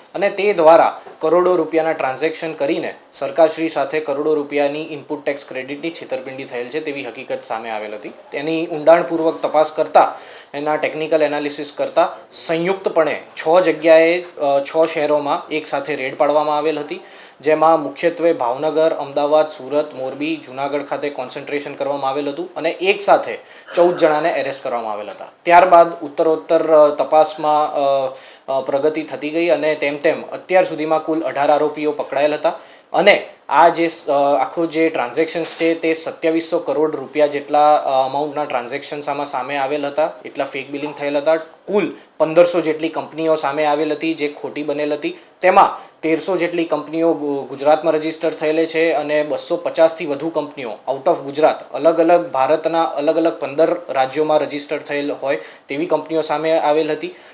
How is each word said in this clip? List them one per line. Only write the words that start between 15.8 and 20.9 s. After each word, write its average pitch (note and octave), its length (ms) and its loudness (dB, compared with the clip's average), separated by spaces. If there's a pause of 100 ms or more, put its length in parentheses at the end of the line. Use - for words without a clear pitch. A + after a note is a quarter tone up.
રેડ C3 220 -6
પાડવામાં D3+ 400 2
આવેલ D3+ 220 0
હતી, D#3 200 -10 (420)
જેમાં D#3 420 4
મુખ્યત્વે D#3+ 500 0
ભાવનગર, D3+ 580 0
અમદાવાદ, D3 560 0
સુરત, C#3 480 -4
મોરબી, C3+ 400 -6
જૂનાગઢ C#3 480 -6
ખાતે C#3+ 260 -6